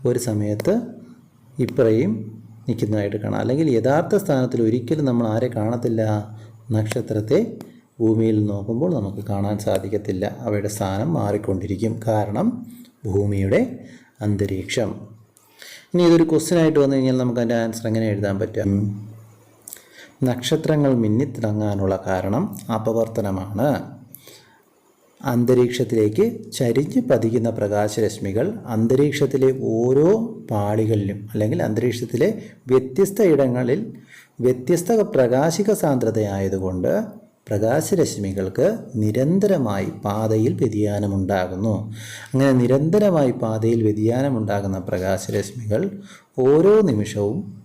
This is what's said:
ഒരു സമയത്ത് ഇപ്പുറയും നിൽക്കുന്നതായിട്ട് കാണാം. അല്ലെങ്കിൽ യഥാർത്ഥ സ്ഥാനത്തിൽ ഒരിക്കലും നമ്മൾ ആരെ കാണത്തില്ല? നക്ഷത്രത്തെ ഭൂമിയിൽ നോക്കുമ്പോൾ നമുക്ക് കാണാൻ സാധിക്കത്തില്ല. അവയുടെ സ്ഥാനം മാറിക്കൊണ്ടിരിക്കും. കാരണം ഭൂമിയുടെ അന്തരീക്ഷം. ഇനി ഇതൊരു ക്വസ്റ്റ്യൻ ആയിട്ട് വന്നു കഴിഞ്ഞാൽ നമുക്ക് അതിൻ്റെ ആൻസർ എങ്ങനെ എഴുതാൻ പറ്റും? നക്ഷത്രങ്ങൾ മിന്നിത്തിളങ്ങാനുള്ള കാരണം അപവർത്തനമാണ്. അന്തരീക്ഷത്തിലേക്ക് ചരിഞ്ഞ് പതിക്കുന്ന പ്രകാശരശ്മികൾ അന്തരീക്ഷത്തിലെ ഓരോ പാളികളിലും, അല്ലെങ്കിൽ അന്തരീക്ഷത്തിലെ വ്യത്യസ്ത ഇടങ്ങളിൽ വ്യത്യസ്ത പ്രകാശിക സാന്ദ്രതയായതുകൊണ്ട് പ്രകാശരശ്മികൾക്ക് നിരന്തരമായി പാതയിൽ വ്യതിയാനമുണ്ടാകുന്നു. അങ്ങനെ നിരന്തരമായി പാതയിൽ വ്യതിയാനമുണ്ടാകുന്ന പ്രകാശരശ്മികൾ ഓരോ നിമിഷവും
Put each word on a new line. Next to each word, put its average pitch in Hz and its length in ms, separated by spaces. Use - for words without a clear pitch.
ഒരു 123 160
സമയത്ത് 104 480
ഇപ്പുറയും 117 460
നിൽക്കുന്നതായിട്ട് 107 560
കാണാം. 104 200
അല്ലെങ്കിൽ 139 240
യഥാർത്ഥ 147 460
സ്ഥാനത്തിൽ 127 440
ഒരിക്കലും 139 420
നമ്മൾ 120 240
ആരെ 120 240
കാണത്തില്ല? 113 440
നക്ഷത്രത്തെ 110 640
ഭൂമിയിൽ 110 400
നോക്കുമ്പോൾ 117 480
നമുക്ക് 101 320
കാണാൻ 101 260
സാധിക്കത്തില്ല. 98 580
അവയുടെ 104 300
സ്ഥാനം 101 420
മാറിക്കൊണ്ടിരിക്കും. 101 760
കാരണം 107 400
ഭൂമിയുടെ 101 500
അന്തരീക്ഷം. 98 640
ഇനി 175 180
ഇതൊരു 165 240
ക്വസ്റ്റ്യൻ 160 300
ആയിട്ട് 151 200
വന്നു 135 140
കഴിഞ്ഞാൽ 131 280
നമുക്ക് 120 180
അതിൻ്റെ 117 220
ആൻസർ 113 260
എങ്ങനെ 110 240
എഴുതാൻ 101 280
പറ്റും? 101 300
നക്ഷത്രങ്ങൾ 147 640
മിന്നിത്തിളങ്ങാനുള്ള 107 920
കാരണം 95 380
അപവർത്തനമാണ്. 110 920
അന്തരീക്ഷത്തിലേക്ക് 120 920
ചരിഞ്ഞ് 135 520
പതിക്കുന്ന 113 400
പ്രകാശരശ്മികൾ 104 840
അന്തരീക്ഷത്തിലെ 131 760
ഓരോ 131 340
പാളികളിലും, 104 680
അല്ലെങ്കിൽ 107 360
അന്തരീക്ഷത്തിലെ 120 600
വ്യത്യസ്ത 190 600
ഇടങ്ങളിൽ 127 460
വ്യത്യസ്ത 170 520
പ്രകാശിക 143 560
സാന്ദ്രതയായതുകൊണ്ട് 98 1080
പ്രകാശരശ്മികൾക്ക് 110 1200
നിരന്തരമായി 131 840
പാതയിൽ 110 560
വ്യതിയാനമുണ്ടാകുന്നു. 101 1120
അങ്ങനെ 135 300
നിരന്തരമായി 151 840
പാതയിൽ 113 440
വ്യതിയാനമുണ്ടാകുന്ന 107 920
പ്രകാശരശ്മികൾ 104 920
ഓരോ 165 280
നിമിഷവും 104 500